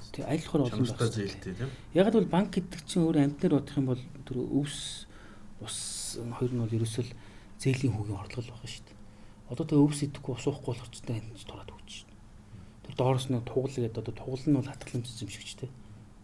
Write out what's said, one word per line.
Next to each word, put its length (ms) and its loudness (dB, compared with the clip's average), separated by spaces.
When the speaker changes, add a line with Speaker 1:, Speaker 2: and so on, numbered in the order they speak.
Speaker 1:
Тий, 80 -4
аль 240 2
болохоор 240 4
олон 160 2
байх 80 0
Speaker 2:
Чанартай 160 4
Speaker 1:
ёстой. 160 0
Speaker 2:
зээлтэй, 320 -6
тийм. 120 -4
Speaker 1:
Яг 160 8
л 80 6
бол 80 2
банк 240 4
гэдэг 320 -2
чинь 160 2
өөрөө 240 6
амьтнаар 320 4
бодох 240 -2
юм 80 2
бол 140 0
тэр 160 -4
өвс, 320 0
ус, 200 -6
энэ 160 -4
хоёр 160 2
нь 80 2
бол 160 2
ерөөсөө 320 0
л 40 -12
зээлийн 400 2
хүүгийн 240 -4
орлого 240 -8
л 80 -12
байгаа 160 -12
шүү 160 -12
дээ. 120 -18
Одоо 160 -2
тэр 160 6
өвс 240 6
идэхгүй, 320 -6
ус 80 -10
уухгүй 240 0
болохоор 240 -6
ч 80 -14
энэ 320 -6
ч 160 -14
дураад 240 -12
өгч 160 -16
шүү 240 -14
дээ. 80 -20
Тэр 80 -12
доороос 400 4
нь 80 2
тугал 320 -2
гэдэг, 320 -2
одоо 80 -4
тугал 320 -6
нь 120 8
бол 120 0
хатгалан 320 -6
эзэмшигчтэй 680 -10